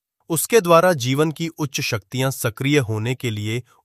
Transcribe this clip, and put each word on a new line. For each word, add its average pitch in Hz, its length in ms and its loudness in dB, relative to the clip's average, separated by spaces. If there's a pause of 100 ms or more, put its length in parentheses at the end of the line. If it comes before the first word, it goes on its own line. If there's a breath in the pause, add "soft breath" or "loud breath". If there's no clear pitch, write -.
(300)
उसके 190 320 2
द्वारा 175 320 6
जीवन 139 380 0
की 165 160 -6
उच्च 156 340 -6
शक्तियां 127 500 -4
सक्रिय 131 460 -2
होने 110 380 -2
के 120 160 -6
लिए 107 320 -6 (220 soft breath)